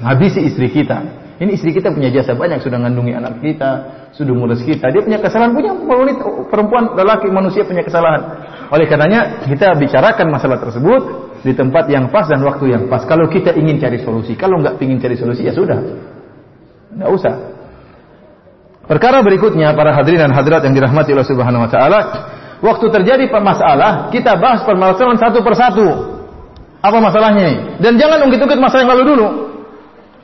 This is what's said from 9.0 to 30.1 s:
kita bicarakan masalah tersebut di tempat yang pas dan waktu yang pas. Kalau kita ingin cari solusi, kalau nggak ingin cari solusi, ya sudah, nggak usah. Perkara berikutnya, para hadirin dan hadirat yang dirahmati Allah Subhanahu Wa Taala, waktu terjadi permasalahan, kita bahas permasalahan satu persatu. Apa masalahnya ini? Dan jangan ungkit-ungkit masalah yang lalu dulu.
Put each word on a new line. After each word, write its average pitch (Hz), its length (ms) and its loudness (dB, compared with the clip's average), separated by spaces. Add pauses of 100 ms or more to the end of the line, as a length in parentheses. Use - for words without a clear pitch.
kita 151 320 2
bicarakan 160 560 2
masalah 131 320 0
tersebut 131 380 2 (420)
di 131 80 0
tempat 143 400 0
yang 131 160 0
pas 202 240 0
dan 139 80 2
waktu 139 320 0
yang 113 160 -2
pas. 123 160 -2
Kalau 160 240 2
kita 180 240 0
ingin 156 320 0
cari 123 160 -2
solusi, 113 400 -6
kalau 180 240 0
nggak 131 160 -4
ingin 131 240 -2
cari 123 160 -2
solusi, 120 240 -4
ya - 80 -2
sudah, 160 240 0 (1200)
nggak 196 160 -4
usah. 151 240 -2 (1500)
Perkara 240 380 2
berikutnya, 165 500 2
para 151 160 2
hadirin 147 320 2
dan 143 80 2
hadirat 143 320 2
yang 135 80 0
dirahmati 135 400 2
Allah 135 160 2
Subhanahu 123 400 0
Wa 117 60 -10
Taala, 143 260 4 (640)
waktu 226 220 2 (100)
terjadi 247 320 2
permasalahan, 175 800 0
kita 226 320 0
bahas 226 240 2
permasalahan 202 560 2
satu 233 240 2
persatu. 226 440 2 (920)
Apa 208 180 2
masalahnya 208 460 4
ini? 165 160 0 (240)
Dan 233 160 4
jangan 311 240 4
ungkit-ungkit 262 340 2
masalah 254 300 2
yang 254 80 4
lalu 254 80 4
dulu. 254 240 4 (960)